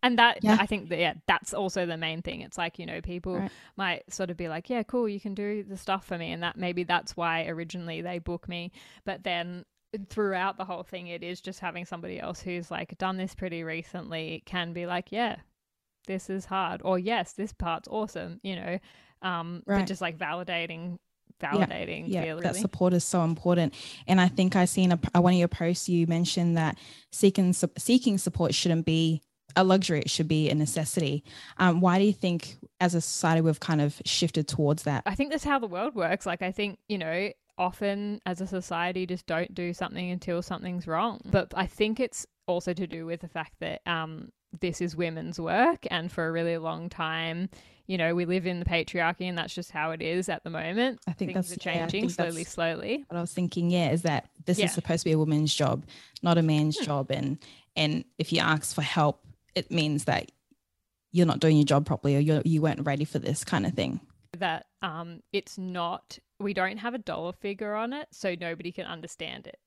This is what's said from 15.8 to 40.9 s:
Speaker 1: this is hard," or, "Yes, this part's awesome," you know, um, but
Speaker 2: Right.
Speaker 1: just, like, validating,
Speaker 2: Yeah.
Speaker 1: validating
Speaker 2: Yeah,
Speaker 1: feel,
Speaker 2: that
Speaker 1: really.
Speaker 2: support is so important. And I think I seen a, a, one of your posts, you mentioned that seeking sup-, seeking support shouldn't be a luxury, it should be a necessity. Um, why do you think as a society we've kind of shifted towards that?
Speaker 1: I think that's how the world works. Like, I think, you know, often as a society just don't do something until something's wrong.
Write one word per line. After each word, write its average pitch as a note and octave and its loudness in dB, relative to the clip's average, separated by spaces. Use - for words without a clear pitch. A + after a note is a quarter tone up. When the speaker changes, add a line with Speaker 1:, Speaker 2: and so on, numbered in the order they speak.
Speaker 1:
this F#3+ -6
is F#3+ -6
hard," F#3 -2
or, F#3 2
"Yes, F#3+ -2
this G#3 -6
part's E3+ -4
awesome," F3+ -6
you F#3+ -6
know, F3 -4
um, F3 -4
but G3 -2
Speaker 2:
Right. G3 2
Speaker 1:
just, F#3 -6
like, E3+ -4
validating, E3+ -6
Speaker 2:
Yeah. D3 -2
Speaker 1:
validating - -2
Speaker 2:
Yeah, F3+ -2
Speaker 1:
feel, D#3+ -4
Speaker 2:
that F3+ -2
Speaker 1:
really. F#3+ -4
Speaker 2:
support F#3 2
is F3 4
so F3+ 2
important. E3+ 2
And F#3 6
I F3+ 8
think F#3 4
I F3+ 8
seen F#3 4
a, E3+ 4
a, F3 8
one F3+ 8
of F#3 6
your E3+ 4
posts, F3 -2
you E3+ 4
mentioned E3+ 2
that D#3+ 0
seeking F#3+ 6
sup-, - 0
seeking A#3 4
support - 0
shouldn't E3 2
be D#3+ 2
a F#3 8
luxury, F#3 6
it - -2
should D#3 0
be D#3 4
a - 4
necessity. D3+ 0
Um, F3+ 6
why F#3 6
do G3 6
you G#3 6
think F3 -2
as F3 4
a E3 2
society E3 2
we've D#3+ 4
kind D#3 2
of D3 0
shifted - 0
towards D3 2
that? C#3+ -2
Speaker 1:
I G3 -2
think C#4 -2
that's D4+ -2
how C#4 2
the A#3 -6
world G#3 -4
works. F#3 0
Like, F3 -4
I F#3 -2
think, G3+ -4
you G3+ -2
know, F3 -2
often G3+ -2
as F3+ -4
a F#3+ -4
society F3+ -2
just F3 -6
don't E3 -2
do F3 -4
something F3+ -6
until F3+ -2
something's F3+ -6
wrong. F#3 -2